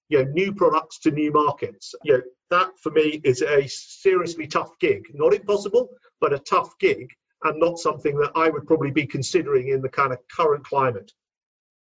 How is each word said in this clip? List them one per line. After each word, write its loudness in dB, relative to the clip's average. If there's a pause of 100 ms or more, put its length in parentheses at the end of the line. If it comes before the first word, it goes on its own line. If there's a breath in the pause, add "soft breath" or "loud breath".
you 2
know, 0
new -2
products 0
to 2
new -2
markets. -2 (100)
You 2
know, 2 (280)
that 0 (100)
for -6
me 0
is 2
a 2
seriously -2
tough -4
gig. 0 (100)
Not 2
impossible, -2 (280 soft breath)
but 0
a -2
tough -2
gig, 0 (360)
and -2
not 2
something -2
that 0
I 2
would -4
probably 0
be -2
considering -2
in 0
the -6
kind 0
of -6 (180)
current 0
climate. -2 (800)